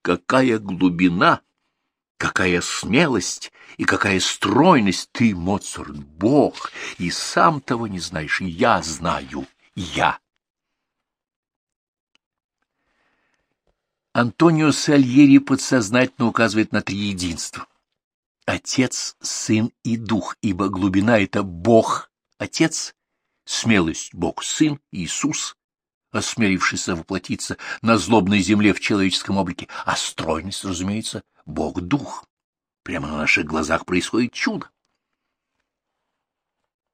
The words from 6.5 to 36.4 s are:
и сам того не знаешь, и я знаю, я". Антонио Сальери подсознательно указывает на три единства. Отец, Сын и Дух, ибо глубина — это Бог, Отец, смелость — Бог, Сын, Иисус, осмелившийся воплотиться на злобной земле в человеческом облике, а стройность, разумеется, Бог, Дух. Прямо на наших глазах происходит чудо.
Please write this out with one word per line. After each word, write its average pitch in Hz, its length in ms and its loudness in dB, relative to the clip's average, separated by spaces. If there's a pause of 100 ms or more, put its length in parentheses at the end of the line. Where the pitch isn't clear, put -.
и 87 120 -4
сам 170 500 0
того 117 260 -4
не 95 140 -8
знаешь, 80 400 -6
и 95 60 -6
я 92 360 2
знаю, 73 640 -6 (300)
я". 85 420 -2 (4000)
Антонио 156 600 4
Сальери 139 640 6
подсознательно 127 880 0
указывает 110 460 2
на 104 100 0
три 98 140 -6
единства. 92 720 -6 (800)
Отец, - 720 -4
Сын - 520 -2 (100)
и 117 140 -2
Дух, 110 440 -4
ибо 98 280 0
глубина — 98 520 2
это 101 220 -2
Бог, 98 720 2 (260)
Отец, - 560 -4 (500)
смелость — 92 680 0
Бог, - 300 -6
Сын, 151 360 0 (120)
Иисус, - 640 -6 (560)
осмелившийся 98 800 -2
воплотиться - 640 -8 (240)
на 113 160 4
злобной 101 400 4
земле 104 340 4
в 95 60 -8
человеческом 98 600 -2
облике, 87 280 -6 (180)
а - 120 -2
стройность, 82 680 -6
разумеется, 98 600 -6 (200)
Бог, 76 360 -6
Дух. 110 440 -4 (600)
Прямо 76 240 -8
на 76 80 -8
наших 76 300 0
глазах 78 380 -2
происходит 110 480 -2
чудо. - 380 -6 (2250)